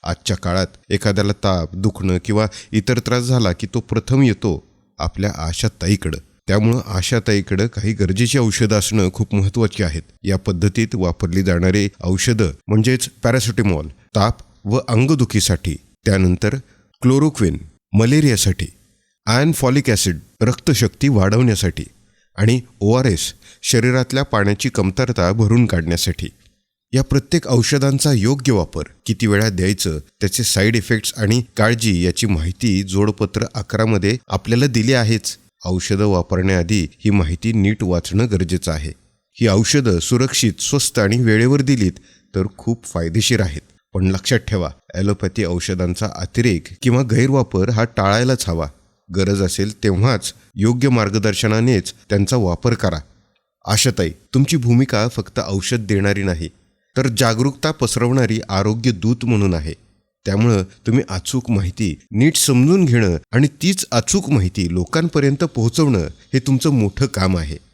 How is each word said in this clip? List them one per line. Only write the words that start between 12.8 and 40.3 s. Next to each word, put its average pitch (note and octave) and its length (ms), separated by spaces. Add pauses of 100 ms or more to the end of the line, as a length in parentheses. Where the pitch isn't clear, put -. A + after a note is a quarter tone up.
पॅरासिटामॉल, G2+ 680
ताप - 460 (300)
व A2+ 140 (100)
अंगदुखीसाठी, A#2 880 (280)
त्यानंतर G2 500 (480)
क्लोरोक्विन, B2+ 560 (340)
मलेरियासाठी, A2+ 720 (600)
आयर्न C3+ 260
फॉलिक C3+ 380
ॲसिड, F#2+ 280 (240)
रक्तशक्ती A#2+ 680
वाढवण्यासाठी G#2 760 (520)
आणि A#2 240 (200)
ओआरएस, A2 520 (300)
शरीरातल्या B2+ 600
पाण्याची G#2 460
कमतरता F#2+ 640
भरून A2+ 340
काढण्यासाठी. E2+ 640 (680)
या C3+ 80
प्रत्येक C#3 460
औषधांचा C3+ 640
योग्य B2+ 400
वापर, E2 300 (240)
किती A2+ 200
वेळा G#2 220
द्यायचं, F#2 500 (220)
त्याचे G#2 220
साईड G#2+ 340
इफेक्ट्स A2 420
आणि A2+ 240 (140)
काळजी A2 480
याची F2+ 220
माहिती F#2+ 560
जोडपत्र G2+ 600 (100)
अकरा A2 300
मध्ये G#2+ 320 (120)
आपल्याला A#2 380
दिली A2+ 260
आहेच. A2+ 460 (280)
औषधं F#2+ 400
वापरण्याआधी F#2 840 (160)
ही G#2+ 60
माहिती G2 420
नीट G#2+ 300
वाचणं F#2 480
गरजेचं F2 420
आहे. D2 200 (480)
ही A#2 60
औषधं G#2+ 520
सुरक्षित, A#2+ 600